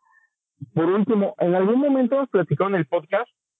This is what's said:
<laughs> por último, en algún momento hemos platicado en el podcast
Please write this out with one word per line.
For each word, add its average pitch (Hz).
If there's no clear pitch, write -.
<laughs> -
por 160
último, 196
en 175
algún 202
momento 269
hemos 269
platicado 180
en 196
el 160
podcast 175